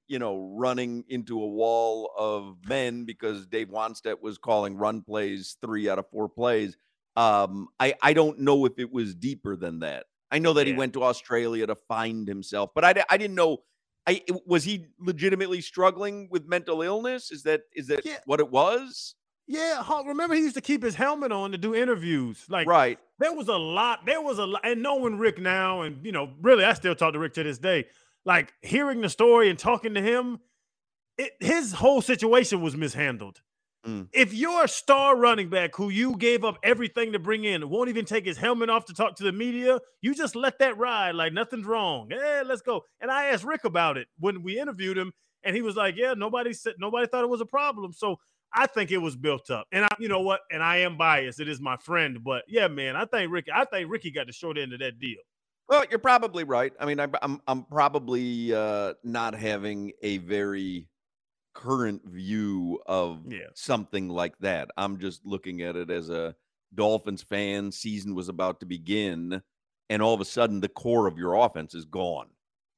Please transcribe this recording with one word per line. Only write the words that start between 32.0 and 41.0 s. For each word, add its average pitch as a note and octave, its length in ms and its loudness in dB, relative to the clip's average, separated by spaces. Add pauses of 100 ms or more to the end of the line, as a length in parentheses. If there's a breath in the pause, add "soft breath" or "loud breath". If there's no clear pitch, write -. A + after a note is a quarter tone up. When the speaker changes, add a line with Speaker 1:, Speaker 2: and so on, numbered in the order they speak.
Speaker 2:
situation A3+ 600 4
was D3 160 -2
mishandled. B2 640 -4 (460)
Speaker 1:
Mm. G2 260 -8
Speaker 2:
If A3 200 4
you're E4 320 2
a - 20 4
star C#4 500 4
running A3 320 4
back F3 260 0
who G3+ 140 -4
you A#3 280 0
gave A#3 260 2
up G#3+ 180 -2
everything A3+ 520 0
to G3+ 60 -2
bring G#3+ 260 -2
in, D#3+ 240 -2
won't A#3+ 200 0
even A3 160 -2
take G#3 200 -2
his F3 120 -4
helmet A#3 320 0
off A3+ 160 2
to F3+ 80 -16
talk G3+ 220 0
to G3 80 -12
the G3 80 2
media, B3 480 2 (220 soft breath)
you B3+ 120 0
just C#4 220 -4
let C4 240 0
that B3 180 4
ride G#3+ 380 0